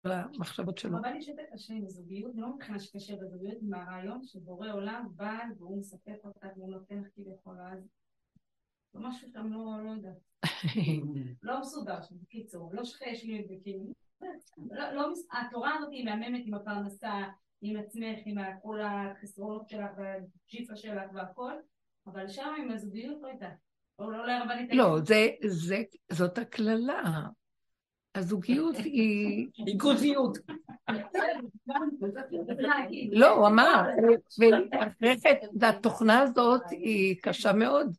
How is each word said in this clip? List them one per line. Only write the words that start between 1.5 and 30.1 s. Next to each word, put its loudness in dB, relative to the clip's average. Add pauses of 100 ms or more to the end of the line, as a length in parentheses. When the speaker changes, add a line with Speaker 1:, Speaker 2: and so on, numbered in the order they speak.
Speaker 2:
השם, -12
זוגיות, -12
זה -10
לא -8
מבחינה -12
שקשה -14
בזוגיות, -12
עם -6
הרעיון -10
שבורא -14
עולם -8
בא -8 (180)
והוא -12
מספק -16
אותך -18
והוא -14
נותן -14
לך -14
כביכול, -18 (160)
אז -14 (1120)
לא -12
משהו -14
שם -8
לא, -8
לא -10
יודעת. -12 (260)
Speaker 1:
<laughs> -4
Speaker 2:
לא -6
מסודר -10
שם, -20
בקיצור, -16
לא -8
שחש -12
לי -10
וכאילו, -12 (640)
לא, -10
לא -2
מס-, -12
התורה -4
הזאת -8
היא -10
מהממת -4
עם -8
הפרנסה, -8 (380)
עם -6
עצמך, -10
עם -6
ה-, -8
כל -8
החסרונות -8
שלך -8
והג'יפה -12
שלך -10
והכל, -10 (540)
אבל -12
שם -8
עם -6
הזוגיות -10
לא -14
יודעת. -14 (420)
או -8
לא -6
לרבנית -4
Speaker 1:
לא, 6
Speaker 2:
הייתה. 0
Speaker 1:
זה, 8 (200)
זה, -2 (280)
זאת 0
הקללה. -2 (880)
הזוגיות 0
היא 0 (180)
Speaker 3:
ריכוזיות. 4 (2750)